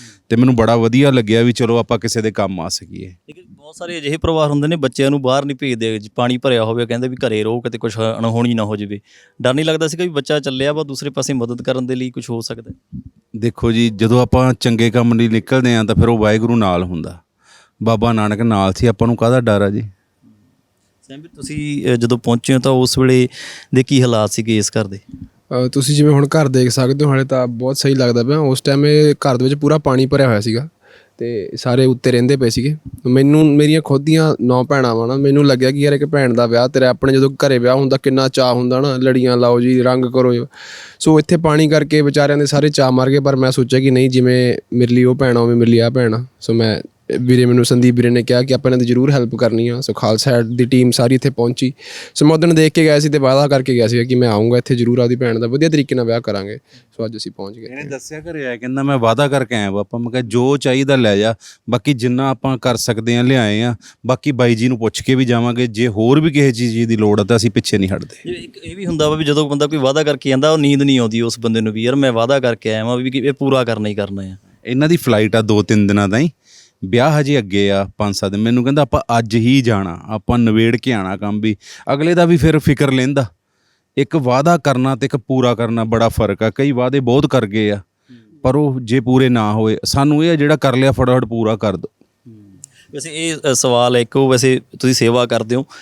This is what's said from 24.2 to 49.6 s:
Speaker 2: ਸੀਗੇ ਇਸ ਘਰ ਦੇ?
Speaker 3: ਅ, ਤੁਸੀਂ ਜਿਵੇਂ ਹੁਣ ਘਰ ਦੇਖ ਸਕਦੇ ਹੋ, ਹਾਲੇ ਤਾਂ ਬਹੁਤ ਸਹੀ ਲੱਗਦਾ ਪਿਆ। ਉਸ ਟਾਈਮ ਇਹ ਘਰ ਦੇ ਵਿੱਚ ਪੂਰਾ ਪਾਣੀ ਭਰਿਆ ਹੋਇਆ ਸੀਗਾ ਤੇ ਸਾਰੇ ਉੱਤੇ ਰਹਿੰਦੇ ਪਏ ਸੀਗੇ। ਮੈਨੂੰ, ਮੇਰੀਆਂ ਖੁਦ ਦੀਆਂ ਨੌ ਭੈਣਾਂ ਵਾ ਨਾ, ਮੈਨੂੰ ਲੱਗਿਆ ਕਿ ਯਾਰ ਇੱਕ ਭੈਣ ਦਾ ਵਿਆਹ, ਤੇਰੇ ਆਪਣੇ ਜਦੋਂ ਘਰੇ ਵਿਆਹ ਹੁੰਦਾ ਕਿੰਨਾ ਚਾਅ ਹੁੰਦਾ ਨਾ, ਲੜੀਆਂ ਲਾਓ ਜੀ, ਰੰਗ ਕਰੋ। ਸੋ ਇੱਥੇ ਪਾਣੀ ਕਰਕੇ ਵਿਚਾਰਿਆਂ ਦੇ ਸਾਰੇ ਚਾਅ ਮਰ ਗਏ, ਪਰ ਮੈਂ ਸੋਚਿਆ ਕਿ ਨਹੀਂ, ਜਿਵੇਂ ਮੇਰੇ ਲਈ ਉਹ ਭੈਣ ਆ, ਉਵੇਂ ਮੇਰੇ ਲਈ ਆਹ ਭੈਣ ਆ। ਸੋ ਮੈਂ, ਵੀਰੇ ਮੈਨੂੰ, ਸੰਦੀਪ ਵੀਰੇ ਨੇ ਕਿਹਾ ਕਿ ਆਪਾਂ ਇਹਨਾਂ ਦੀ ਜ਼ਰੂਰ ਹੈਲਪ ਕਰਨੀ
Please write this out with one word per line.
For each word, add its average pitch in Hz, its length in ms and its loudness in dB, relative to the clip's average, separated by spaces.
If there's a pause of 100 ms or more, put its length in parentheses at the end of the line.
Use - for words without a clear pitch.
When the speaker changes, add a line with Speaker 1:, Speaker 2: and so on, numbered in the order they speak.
Speaker 2:
ਸੀਗੇ 110 280 -2
ਇਸ 101 120 -2
ਘਰ 104 180 -4
ਦੇ? 98 120 -16 (160)
Speaker 3:
ਅ, - 560 -6
ਤੁਸੀਂ 139 240 -2
ਜਿਵੇਂ 147 160 4
ਹੁਣ 139 160 4
ਘਰ 151 200 0
ਦੇਖ 127 220 2
ਸਕਦੇ 135 360 0
ਹੋ, 143 40 2
ਹਾਲੇ 135 140 0
ਤਾਂ 127 240 -2
ਬਹੁਤ 123 300 -6
ਸਹੀ 135 180 2
ਲੱਗਦਾ 120 280 2
ਪਿਆ। 147 160 0
ਉਸ 131 220 0
ਟਾਈਮ 143 240 2
ਇਹ 151 280 4
ਘਰ 131 240 0
ਦੇ 127 60 -2
ਵਿੱਚ 135 120 0
ਪੂਰਾ 147 220 2
ਪਾਣੀ 131 280 0
ਭਰਿਆ 135 220 2
ਹੋਇਆ 110 120 2
ਸੀਗਾ 117 300 -4 (480)
ਤੇ 117 380 -6
ਸਾਰੇ 131 300 2
ਉੱਤੇ 127 260 2
ਰਹਿੰਦੇ 127 260 2
ਪਏ 123 120 0
ਸੀਗੇ। 139 280 -2 (280)
ਮੈਨੂੰ, 143 500 4
ਮੇਰੀਆਂ 151 260 4
ਖੁਦ 139 220 0
ਦੀਆਂ 156 380 2
ਨੌ 123 220 2
ਭੈਣਾਂ 127 320 0
ਵਾ 113 100 -2
ਨਾ, 127 100 -2
ਮੈਨੂੰ 139 300 2
ਲੱਗਿਆ 131 260 2
ਕਿ 143 80 -4
ਯਾਰ 143 140 2
ਇੱਕ 143 120 0
ਭੈਣ 139 280 0
ਦਾ 120 120 2
ਵਿਆਹ, 117 220 2
ਤੇਰੇ 131 180 0
ਆਪਣੇ 135 280 2
ਜਦੋਂ 135 160 4
ਘਰੇ 135 280 0
ਵਿਆਹ 123 180 2
ਹੁੰਦਾ 135 220 0
ਕਿੰਨਾ 131 300 0
ਚਾਅ 127 260 0
ਹੁੰਦਾ 127 260 0
ਨਾ, 135 180 -2
ਲੜੀਆਂ 127 400 2
ਲਾਓ 120 240 2
ਜੀ, 127 200 2
ਰੰਗ 127 240 2
ਕਰੋ। 123 420 0 (520)
ਸੋ 156 200 4
ਇੱਥੇ 165 180 0
ਪਾਣੀ 156 300 2
ਕਰਕੇ 151 340 0
ਵਿਚਾਰਿਆਂ 143 360 2
ਦੇ 147 80 0
ਸਾਰੇ 143 240 2
ਚਾਅ 139 200 2
ਮਰ 127 200 2
ਗਏ, 143 100 2
ਪਰ 135 160 0
ਮੈਂ 127 160 2
ਸੋਚਿਆ 131 280 0
ਕਿ 135 120 2
ਨਹੀਂ, 127 180 4
ਜਿਵੇਂ 127 480 2 (160)
ਮੇਰੇ 120 220 2
ਲਈ 123 80 4
ਉਹ 123 120 4
ਭੈਣ 127 220 2
ਆ, - 20 2
ਉਵੇਂ 117 160 2
ਮੇਰੇ 117 160 4
ਲਈ 117 80 4
ਆਹ 117 120 2
ਭੈਣ 123 220 0
ਆ। 120 120 -4 (160)
ਸੋ 117 120 -4
ਮੈਂ, 113 280 0 (380)
ਵੀਰੇ 123 260 4
ਮੈਨੂੰ, 123 200 4
ਸੰਦੀਪ 123 300 4
ਵੀਰੇ 120 140 2
ਨੇ 120 140 2
ਕਿਹਾ 123 200 0
ਕਿ 135 100 -2
ਆਪਾਂ 127 180 0
ਇਹਨਾਂ 127 80 2
ਦੀ 120 60 0
ਜ਼ਰੂਰ 127 260 2
ਹੈਲਪ 120 240 0
ਕਰਨੀ 117 320 0